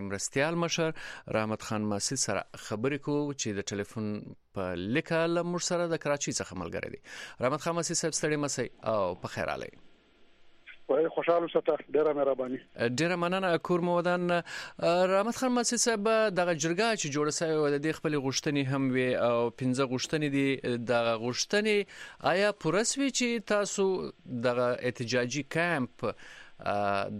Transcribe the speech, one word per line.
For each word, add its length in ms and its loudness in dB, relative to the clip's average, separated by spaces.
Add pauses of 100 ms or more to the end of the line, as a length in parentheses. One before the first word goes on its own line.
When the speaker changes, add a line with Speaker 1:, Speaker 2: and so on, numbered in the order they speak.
Speaker 1:
مرستیال 460 -2 (100)
مشر 240 0 (480)
رحمت 320 0
خان 240 0
مسیح 320 -2
سره 160 0 (240)
خبرې 320 -2 (100)
کوو 320 -2
چې 80 -4 (100)
د 140 -6
ټلیفون 400 -4 (420)
په 220 -2 (220)
لیکه 280 0 (100)
له 60 2 (100)
موږ 100 -2 (100)
سره 160 0
د 160 -4
کراچۍ 280 -2 (100)
څخه 200 -10
ملګری 320 -6
دی. 80 -14 (400)
رحمت 240 0
خان 160 0
مسیح 220 -4
صاحب، 160 -2
ستړي 260 0
مه 20 -2
سئ 200 -4 (260)
او 300 0
په 120 -6
خیر 180 -2
رالئ. 200 -8 (1160)
Speaker 2:
وای، 180 4
خوشحاله 400 0
اوسه 200 0
ته، 80 4 (200)
ډېره 200 4
مهرباني. 420 0 (420)
Speaker 1:
ډېره 240 0
مننه، 340 2 (100)
کور 120 4
مو 180 2
ودان. 340 2 (800)
رحمت 300 2
خان 100 2
مسیح 320 2
صاحب، 260 2 (300)
دغه 140 4
جرګه 340 2 (140)
چې 140 -4
جوړه 220 2
سوې 240 2
وه، 140 4
د 100 0
دې 120 2
خپلې 280 0
غوښتنې 460 0
هم 120 2 (120)
وې 140 4 (180)
او 220 2
پنځه 420 0
غوښتنې 440 -2
دي. 140 4 (420)
دغه 220 4 (100)
غوښتنې 540 0 (540)
آیا 200 4
پوره 320 0
سوې 340 0
چې 100 2 (260)
تاسو 580 0 (140)
دغه 420 0 (180)
احتجاجي 580 0
کیمپ، 640 -2
آه، 1000 -2 (140)